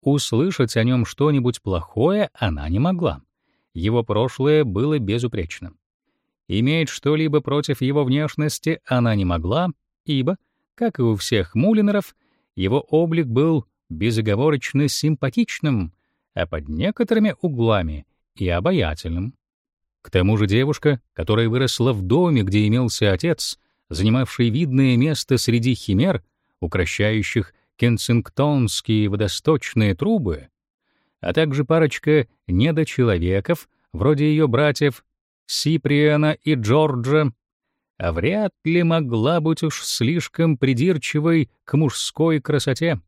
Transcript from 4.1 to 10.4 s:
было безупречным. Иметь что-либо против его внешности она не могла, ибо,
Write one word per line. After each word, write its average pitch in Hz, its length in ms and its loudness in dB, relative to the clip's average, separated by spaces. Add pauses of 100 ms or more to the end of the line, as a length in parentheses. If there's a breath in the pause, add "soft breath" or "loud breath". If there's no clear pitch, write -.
было 127 340 -2
безупречным. 104 800 -6 (680)
Иметь 139 420 0
что-либо 151 520 0
против 143 420 -4
его 139 220 0
внешности 151 840 -2
она 120 300 2
не 98 80 0
могла, 90 460 0 (340)
ибо, 147 340 -2 (360)